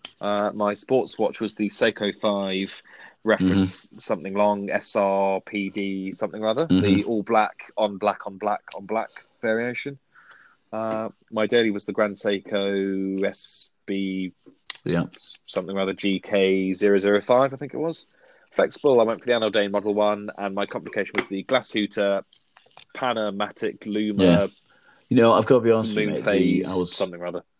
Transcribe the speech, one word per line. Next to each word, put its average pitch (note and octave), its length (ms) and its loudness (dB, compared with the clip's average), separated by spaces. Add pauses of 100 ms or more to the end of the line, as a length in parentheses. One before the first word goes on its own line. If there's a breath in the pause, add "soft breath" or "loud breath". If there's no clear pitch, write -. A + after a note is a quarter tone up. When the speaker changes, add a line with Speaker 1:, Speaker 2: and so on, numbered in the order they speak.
(200)
Speaker 1:
Uh, G#2 360 -2
my G#2 180 0
sports - 460 -2
watch G#2 200 0
was G#2+ 140 -4
the G#2+ 140 -2
Seiko G#2+ 480 0
five G2 680 -4 (420 loud breath)
reference F#2+ 600 2
Speaker 2:
Mm-hmm. - 140 -20
Speaker 1:
something F#2+ 340 -6
long, G2+ 380 2
S - 240 -2
R G2 460 2
P G2+ 280 -4
D G2 420 -6
something G#2 300 -6
or A2 60 0
other, B2+ 180 0
Speaker 2:
Mm-hmm. F#2+ 160 4
Speaker 1:
the G2+ 220 4
all A2 180 -2
black, G#2+ 560 0
on G#2 200 0
black, G2+ 280 -2
on G2 140 -12
black, G#2 240 -4 (100)
on G2 140 -14
black - 380 -6 (180)
variation. A#2+ 560 -4 (760 soft breath)
Uh, A2 360 -4 (200)
my A2 160 0
daily A2+ 240 2
was G2+ 160 -4
the G2 80 -8
Grand G#2 220 0
Seiko G2 1080 -2
S - 460 -6 (160)
B F#2+ 460 -4 (540)
Speaker 2:
Yeah. E2+ 180 2 (100)
Speaker 1:
s-, - 320 -16
something F#2+ 320 -6
or F#2+ 40 0
other, F#2+ 120 -2
G F#2+ 260 -2
K F#2+ 540 2
zero G2+ 240 4
zero G2+ 240 4
five, C3 320 2
I C3 40 -14
think C3+ 180 -12
it C3 40 -6
was. D#3+ 280 -6 (440 soft breath)
Flexible, - 480 2
I A2+ 60 4
went A2 160 -4
for - 60 -10
the B2 60 2
Anno A2 160 0
Day G2+ 200 0
Model G2+ 240 -2
one, G#2 440 0
and G2 160 -6
my G2+ 120 -2
complication - 500 -6
was - 140 -4
the G2 160 -4
Glashütte G#2 760 0 (720)
Panamatic G#2+ 920 -4
Luma. G#2 400 0
Speaker 2:
Yeah. F#2 220 6 (600 soft breath)
You - 80 2
know, A#2 160 8
I've A2 140 6
gotta B2 160 6
be A#2 100 4
honest A2 240 2
with G#2+ 40 0
you, G#2+ 80 2
Speaker 1:
Moon G2 80 -2
Speaker 2:
mate, - 20 -2
the, - 60 -4
Speaker 1:
Phase F#2 440 4
Speaker 2:
I F#2 80 -2
was, F2+ 180 0
Speaker 1:
something F2 280 -4
or F2 60 -6
other. F2 160 -8 (160)